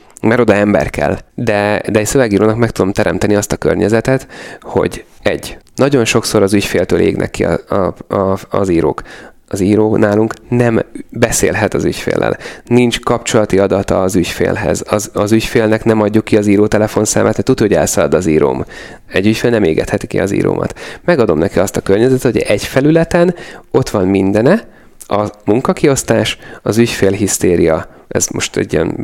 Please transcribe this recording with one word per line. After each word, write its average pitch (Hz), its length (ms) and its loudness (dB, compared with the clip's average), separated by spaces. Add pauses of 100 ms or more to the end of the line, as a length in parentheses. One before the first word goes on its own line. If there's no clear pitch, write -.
(220)
mert 117 180 2
oda 104 140 4
ember 101 360 2
kell, 78 280 -2 (160)
de, 104 560 -2
de 110 80 2
egy 104 80 0
szövegírónak 110 500 2
meg 117 140 0
tudom 98 220 0
teremteni 104 420 0
azt - 180 -2
a - 40 0
környezetet, 104 720 0 (340)
hogy - 440 -4 (180)
egy, - 360 -4 (160)
nagyon 135 300 2
sokszor 110 380 0
az 98 100 2
ügyféltől 92 480 0
égnek 92 300 0
ki - 140 -4
a, 85 140 0 (100)
a, - 460 -4
a, 95 240 -2 (120)
az 98 180 0
írók. 85 340 0 (460)
Az 98 120 -6
író 104 360 2
nálunk 107 380 2 (140)
nem 120 340 0 (280)
beszélhet 104 640 0
az - 100 -2
ügyféllel. 55 520 -2 (300)
Nincs 120 340 2
kapcsolati 110 580 0
adata 98 440 0
az 95 140 0
ügyfélhez. 90 720 -2
Az, 104 260 -2
az 104 180 0
ügyfélnek 110 520 0
nem 110 160 2
adjuk 104 240 2
ki - 120 2
az 104 100 2
író 104 200 4
telefonszámát, 107 680 0
mert - 140 -2
tudja, 127 200 2
hogy 98 100 2
elszalad 73 380 2
az 85 120 0
íróm. 69 380 2 (440)
Egy 95 180 -2
ügyfél 110 240 0
nem 110 120 2
égetheti 87 440 0
ki - 120 -4
az 98 140 -2
írómat. - 460 -2 (260)
Megadom 110 340 2
neki 90 200 0
azt 95 180 0
a 82 40 -2
környezetet, 123 520 2
hogy - 80 0
egy - 220 0
felületen 165 720 2 (360)
ott 131 180 0
van 95 180 0
mindene, 104 640 2 (360)
a 104 220 -2 (160)
munkakiosztás, 120 920 0 (240)
az 104 160 -2
ügyfélhisztéria, 92 1080 0 (220)
ez - 180 -2
most - 300 -6
egy 98 160 -4
ilyen - 320 0